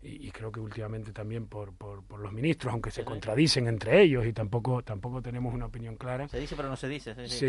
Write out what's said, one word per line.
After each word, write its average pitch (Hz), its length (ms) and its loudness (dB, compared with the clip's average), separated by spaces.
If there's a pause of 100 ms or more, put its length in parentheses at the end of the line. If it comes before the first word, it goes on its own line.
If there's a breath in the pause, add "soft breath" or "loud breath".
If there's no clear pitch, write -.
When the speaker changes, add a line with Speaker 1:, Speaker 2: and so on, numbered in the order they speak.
Speaker 1:
y, - 240 -12
y 101 40 -10
creo 110 200 -8
que 110 100 -8
últimamente 107 520 -6
también 110 340 -6
por, 104 260 -10
por, 101 300 -12
por 101 180 -14
los 104 120 -6
ministros, 123 400 0
aunque 113 180 -2
se - 60 -8
Speaker 2:
Sí, 117 60 -4
sí. 113 40 -6
Speaker 1:
contradicen 117 640 4
entre 117 340 8
ellos 127 240 6
y 117 60 2
tampoco, 117 500 0
tampoco 120 400 -6
tenemos 123 320 -2
una 123 120 -4
opinión 113 300 -8
clara. 127 320 -4
Speaker 2:
Se 127 120 -4
dice, 147 160 -6
pero 143 120 -4
no 131 80 -2
se 131 120 -6
dice, 135 260 -6
sí, 120 140 -10
sí. 113 100 -6
Speaker 1:
Sí, 135 100 2